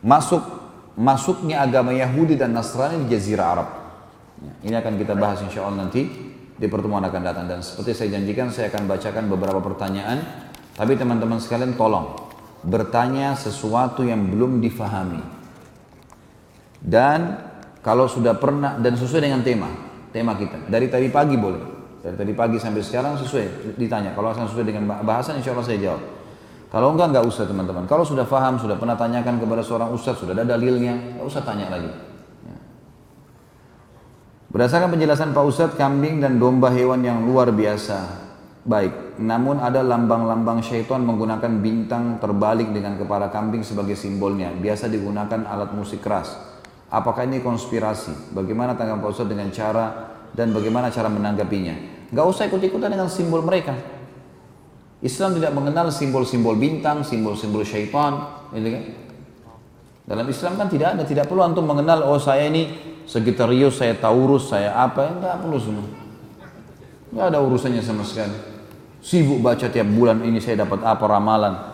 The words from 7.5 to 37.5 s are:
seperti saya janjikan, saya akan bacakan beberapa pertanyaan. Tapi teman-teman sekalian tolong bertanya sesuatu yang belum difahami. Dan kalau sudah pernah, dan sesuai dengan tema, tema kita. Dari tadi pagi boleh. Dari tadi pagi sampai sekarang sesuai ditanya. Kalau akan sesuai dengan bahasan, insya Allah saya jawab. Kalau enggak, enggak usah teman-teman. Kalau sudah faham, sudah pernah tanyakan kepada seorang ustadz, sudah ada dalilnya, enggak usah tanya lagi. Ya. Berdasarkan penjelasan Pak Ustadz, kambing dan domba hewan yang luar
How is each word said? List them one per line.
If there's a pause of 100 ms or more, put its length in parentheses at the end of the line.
seperti
saya
janjikan,
saya
akan
bacakan
beberapa
pertanyaan. (560)
Tapi
teman-teman
sekalian
tolong (480)
bertanya
sesuatu
yang
belum
difahami. (1600)
Dan (420)
kalau
sudah
pernah,
dan
sesuai
dengan
tema, (400)
tema
kita.
Dari
tadi
pagi
boleh. (400)
Dari
tadi
pagi
sampai
sekarang
sesuai
ditanya.
Kalau
akan
sesuai
dengan (160)
bahasan,
insya
Allah
saya
jawab. (640)
Kalau
enggak,
enggak
usah
teman-teman.
Kalau
sudah
faham,
sudah
pernah
tanyakan
kepada
seorang
ustadz,
sudah
ada
dalilnya,
enggak
usah
tanya
lagi. (560)
Ya. (1900)
Berdasarkan
penjelasan
Pak
Ustadz,
kambing
dan
domba
hewan
yang
luar